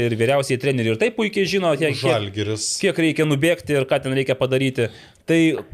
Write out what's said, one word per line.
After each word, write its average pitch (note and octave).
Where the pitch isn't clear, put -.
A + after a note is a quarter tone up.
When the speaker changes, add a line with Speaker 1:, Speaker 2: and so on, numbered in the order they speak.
Speaker 1:
ir A#2
vyriausiai C3
treneriai B2
ir A2
taip A3+
puikiai G3+
žino, F3+
kiek, D3
kiek, G#2+
Speaker 2:
Žalgiris. G#2+
Speaker 1:
kiek F3
reikia D#3
nubėgti D3+
ir C#3
ką C#3
ten C3
reikia C3+
padaryti. C3
Tai E3